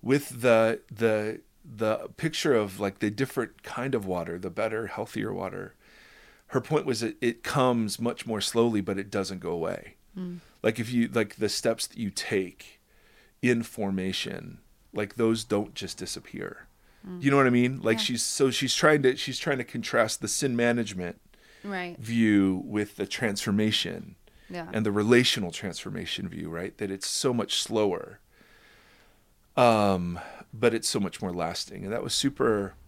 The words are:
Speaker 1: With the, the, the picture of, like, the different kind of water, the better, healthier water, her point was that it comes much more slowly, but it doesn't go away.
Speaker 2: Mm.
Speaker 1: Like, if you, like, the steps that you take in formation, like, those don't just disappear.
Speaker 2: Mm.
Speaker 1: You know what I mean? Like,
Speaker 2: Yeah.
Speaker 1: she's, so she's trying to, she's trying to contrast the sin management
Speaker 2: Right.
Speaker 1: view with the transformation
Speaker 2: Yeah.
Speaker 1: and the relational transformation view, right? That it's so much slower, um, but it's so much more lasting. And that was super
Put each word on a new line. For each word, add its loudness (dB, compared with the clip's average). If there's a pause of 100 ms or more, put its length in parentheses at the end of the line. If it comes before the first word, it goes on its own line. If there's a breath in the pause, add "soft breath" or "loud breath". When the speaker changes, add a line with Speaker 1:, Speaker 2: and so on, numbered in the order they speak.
Speaker 1:
With 0
the, 6 (100)
the, 0 (240)
the -2
picture 0
of, 2
like, -2
the 2
different -4
kind -4
of 0
water, -4
the -8
better, -2
healthier -6
water, -8 (760 soft breath)
her 0
point 0
was 0
that -4
it 0
comes 2
much -4
more -2
slowly, 2
but -2
it -8
doesn't -4
go -6
away. -6 (220)
Speaker 2:
Mm. -8 (240 loud breath)
Speaker 1:
Like, 2
if -4
you, 2
like, -2
the 0
steps -2
that -16
you -4
take -4 (600 soft breath)
in 2
formation, -6 (340)
like, -4
those 2
don't -2
just -10
disappear. -12 (400 soft breath)
Speaker 2:
Mm. -10
Speaker 1:
You 4
know 6
what 6
I 4
mean? 2
Like, 2
Speaker 2:
Yeah. -2
Speaker 1:
she's, -2
so 2
she's 0
trying 6
to, 4
she's -6
trying -2
to -4
contrast 0
the -6
sin 0
management 0 (440 soft breath)
Speaker 2:
Right. -8
Speaker 1:
view 4
with -4
the -4
transformation -2 (340 soft breath)
Speaker 2:
Yeah. -10
Speaker 1:
and -2
the 0
relational 4
transformation -8
view, -10
right? -8
That -4
it's -6
so 0
much -2
slower, 0 (1400 soft breath)
um, 4 (340 loud breath)
but 2
it's -4
so -2
much -4
more -4
lasting. -6
And -6
that -4
was -4
super 0 (120)